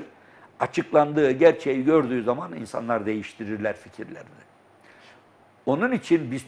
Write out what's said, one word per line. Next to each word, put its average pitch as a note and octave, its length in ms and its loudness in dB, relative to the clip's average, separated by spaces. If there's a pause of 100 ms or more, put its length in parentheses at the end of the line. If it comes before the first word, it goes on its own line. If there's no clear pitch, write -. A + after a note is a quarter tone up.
(600)
Açıklandığı D3 720 2
gerçeği C3 540 4
gördüğü C3 380 2
zaman C#3+ 300 -4
insanlar A#2 520 -4
değiştirirler G#2+ 680 -6
fikirlerini. - 680 -18 (1200)
Onun F3 260 0
için E3 400 0
biz C3 160 -8